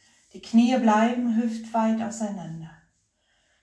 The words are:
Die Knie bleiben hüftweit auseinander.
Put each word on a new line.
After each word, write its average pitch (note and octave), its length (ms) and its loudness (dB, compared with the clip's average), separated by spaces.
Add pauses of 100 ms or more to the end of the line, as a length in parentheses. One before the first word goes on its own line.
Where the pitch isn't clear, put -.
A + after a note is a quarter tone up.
(320)
Die F#3+ 80 -18
Knie B3 380 4
bleiben A#3 580 2
hüftweit A3 640 -2
auseinander. E3 680 -8 (920)